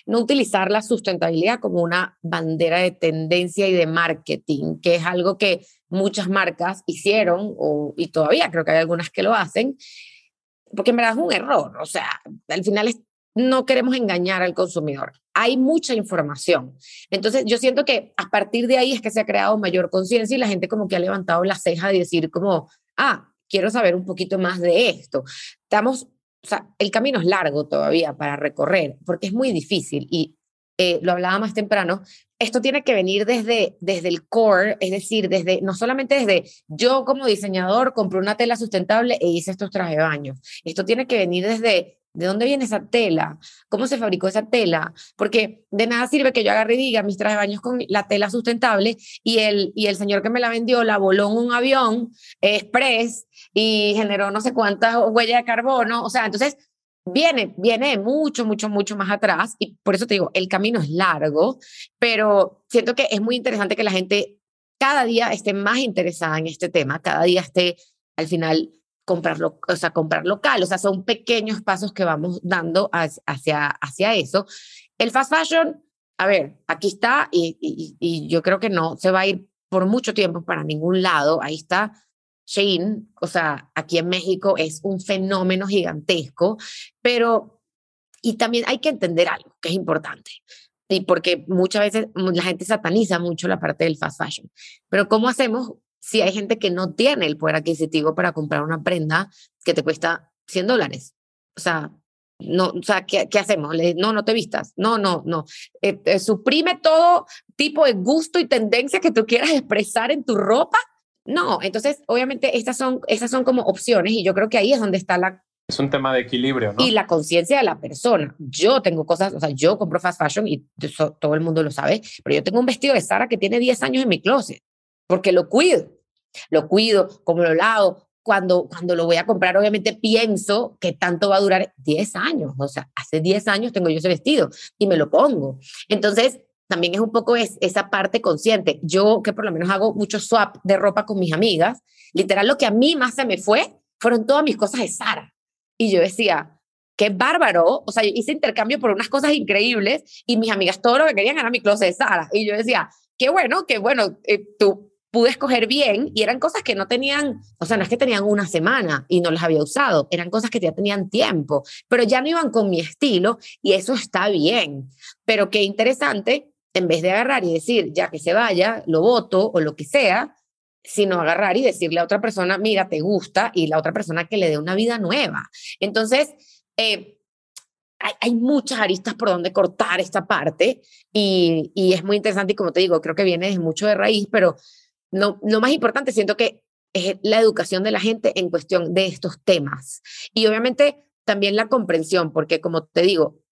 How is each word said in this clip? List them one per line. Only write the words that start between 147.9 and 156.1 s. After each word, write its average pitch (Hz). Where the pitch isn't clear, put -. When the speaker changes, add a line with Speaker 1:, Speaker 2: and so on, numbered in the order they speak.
Speaker 1:
sea, 226
yo 214
hice 240
intercambio 240
por 247
unas 220
cosas 277
increíbles 226
y 233
mis 220
amigas 190
todo 240
lo 311
que 285
querían 226
era 240
mi 240
closet 208
de 180
Zara. 185
Y 208
yo 208
decía, 220
"Qué 254
bueno, 349
qué 233
bueno, 214
eh, 208
tú 196
pude 233
escoger 247
bien", 254